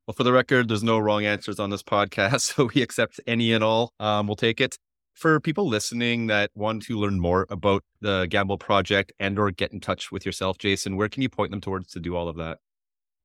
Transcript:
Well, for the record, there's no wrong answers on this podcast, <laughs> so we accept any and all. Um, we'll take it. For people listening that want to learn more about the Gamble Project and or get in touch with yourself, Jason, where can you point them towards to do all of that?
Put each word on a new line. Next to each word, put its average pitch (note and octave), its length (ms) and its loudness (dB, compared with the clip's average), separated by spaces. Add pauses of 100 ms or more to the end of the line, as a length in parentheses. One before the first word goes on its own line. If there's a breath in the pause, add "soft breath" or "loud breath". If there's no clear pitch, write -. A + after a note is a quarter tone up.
Well, A2+ 80 -6
for - 80 0
the B2 100 6
record, B2+ 360 4
there's A2 160 0
no A2+ 140 4
wrong G#2 260 2
answers G#2 340 -2
on G2+ 120 -2
this G2+ 120 -6
podcast, G#2 580 2
<laughs> - 140 -4
so B2+ 180 2
we C#3 100 2
accept - 440 -4
any A#2 260 2
and A2 120 2
all. A2+ 340 0
Um, G#2 300 0
we'll G#2 80 -4
take A2+ 240 0
it. B2+ 160 -2 (380)
For D#3 260 2
people E3+ 260 -2
listening A#2 640 -2
that G#2 260 2
want G#2+ 300 -4
to A2+ 140 -4
learn G2+ 220 0
more F2 300 2
about G2 320 0 (180)
the G2 300 0
Gamble G2 280 0
Project G2 600 2
and G2 200 -2
or G2+ 120 2
get F#2 220 -4
in G2+ 80 -10
touch - 320 -6
with G2 120 -8
yourself, F#2+ 340 -4
Jason, G2 380 -2
where G#2 120 0
can C3+ 140 -6
you C3 60 0
point G2 220 -4
them G2 100 -8
towards F#2+ 320 -8
to F#2 80 -12
do E2+ 160 -6
all E2+ 120 -4
of D#2+ 80 -8
that? D#2+ 220 -8 (680)